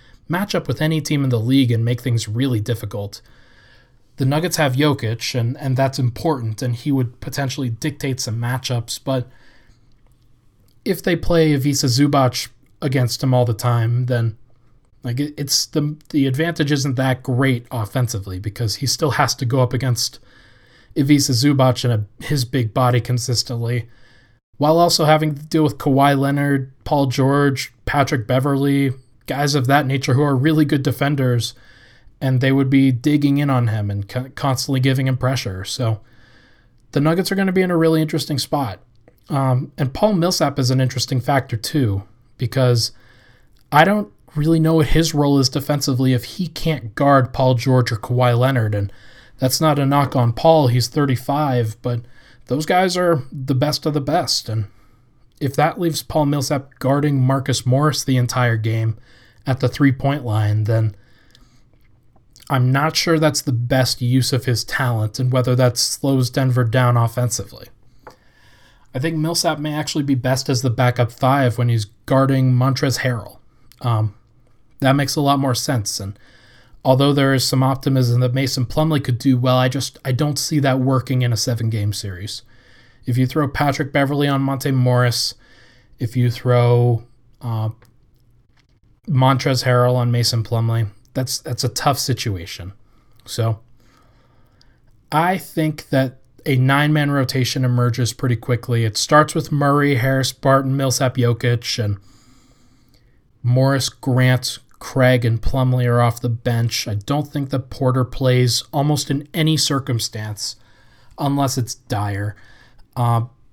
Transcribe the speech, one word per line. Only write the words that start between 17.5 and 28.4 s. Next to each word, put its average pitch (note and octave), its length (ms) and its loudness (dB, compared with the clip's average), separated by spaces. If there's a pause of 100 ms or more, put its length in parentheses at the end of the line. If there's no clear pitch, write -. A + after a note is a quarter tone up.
offensively G#2 680 -4
because G2+ 380 -4
he C3+ 100 -6
still D3 260 0
has C3+ 240 0
to - 80 -6
go B2+ 160 0
up B2+ 120 0
against B2 480 -2 (760)
Ivica C#3+ 380 4
Zubac C3 520 2
and B2 80 0
a, G#2+ 320 -6
his C#3 200 -2
big A#2+ 280 -2
body B2 280 2
consistently, A#2+ 880 -4 (680)
while D#3 220 2
also E3+ 260 4
having D3+ 300 2
to C#3 100 -12
deal D#3+ 180 2
with D3+ 160 0
Kawhi C#3 400 4
Leonard, C#3 540 0 (120)
Paul C#3 220 0
George, C#3 680 0 (120)
Patrick C3+ 420 0
Beverley, C#3 640 0 (340)